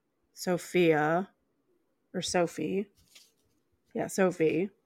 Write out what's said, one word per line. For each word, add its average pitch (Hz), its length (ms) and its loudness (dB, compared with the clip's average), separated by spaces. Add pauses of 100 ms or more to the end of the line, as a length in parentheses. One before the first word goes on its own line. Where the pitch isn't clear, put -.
(320)
Sophia, 165 960 0 (840)
or 180 80 -6
Sophie, 185 640 -2 (1080)
yeah, 220 140 -6
Sophie, 180 640 0 (160)